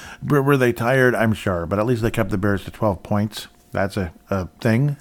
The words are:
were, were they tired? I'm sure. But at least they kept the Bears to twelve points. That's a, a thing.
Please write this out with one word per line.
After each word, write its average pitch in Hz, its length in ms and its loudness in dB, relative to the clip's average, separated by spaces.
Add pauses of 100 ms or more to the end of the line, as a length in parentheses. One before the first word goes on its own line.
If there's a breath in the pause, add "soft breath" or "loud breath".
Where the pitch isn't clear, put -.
(220 loud breath)
were, 139 200 2
were 139 160 4
they 123 160 4
tired? 127 420 4
I'm 110 180 2
sure. 87 320 -2
But 98 140 -2
at 107 60 2
least 117 160 0
they 113 100 0
kept 101 200 -2
the 104 60 -2
Bears 98 280 0
to - 60 -12
twelve 101 300 -2
points. 104 460 -4 (240)
That's 98 240 -4
a, 90 160 -4 (180)
a 92 180 -4 (120)
thing. 131 420 0